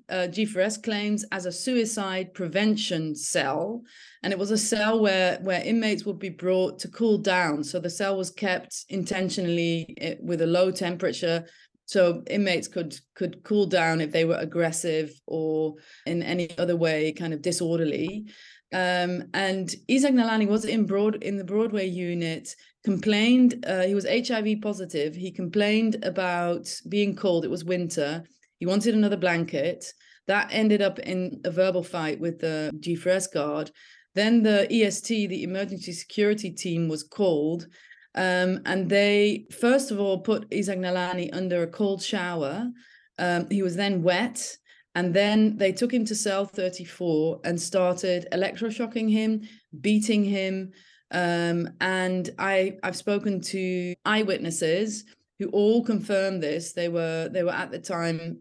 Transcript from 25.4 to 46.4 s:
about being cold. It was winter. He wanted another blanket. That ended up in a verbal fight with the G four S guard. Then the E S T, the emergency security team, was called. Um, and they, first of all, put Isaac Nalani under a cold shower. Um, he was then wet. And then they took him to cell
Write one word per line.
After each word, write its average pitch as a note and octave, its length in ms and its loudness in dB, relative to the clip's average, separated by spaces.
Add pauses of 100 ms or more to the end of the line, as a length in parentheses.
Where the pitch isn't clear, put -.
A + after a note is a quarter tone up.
about F3 640 -2 (220)
being G3+ 260 0
cold. E3+ 300 2
It - 60 -4
was E3 120 -4
winter. E3 600 -2 (360)
He E3+ 60 -4
wanted G#3 300 2
another G#3 220 4
blanket. E3+ 680 0 (400)
That G3 260 0
ended G#3+ 300 4
up G3 180 0
in F#3 460 -6
a F3+ 60 0
verbal F3+ 320 2
fight E3 360 -4
with E3+ 200 -4
the D#3 400 -2
G E3+ 160 -4
four E3+ 160 0
S F#3+ 160 0
guard. D3+ 420 -4 (460)
Then A3 260 6
the G#3 320 4
E A3+ 100 4
S G3+ 180 0
T, G#3+ 260 0
the F#3 160 -4
emergency F#3+ 500 -6
security G#3 560 -2
team, E3+ 380 -2
was D#3 160 -4
called. E3 640 0 (500)
Um, F#3 480 2
and F#3 240 0
they, G#3 560 4 (140)
first C4+ 320 4
of G3+ 80 -2
all, G3 200 0
put G#3+ 340 0
Isaac G3 260 -2
Nalani F3+ 540 -2
under F3 300 0
a E3 40 0
cold G3 340 -2
shower. F3 680 -4 (500)
Um, F3 300 0
he G3+ 120 2
was F3+ 140 0
then G3 280 2
wet. F#3 540 0 (360)
And F3 200 0
then G#3+ 440 6
they G3 160 2
took A#3+ 200 0
him A#3 120 2
to A3 100 -4
cell G3+ 300 0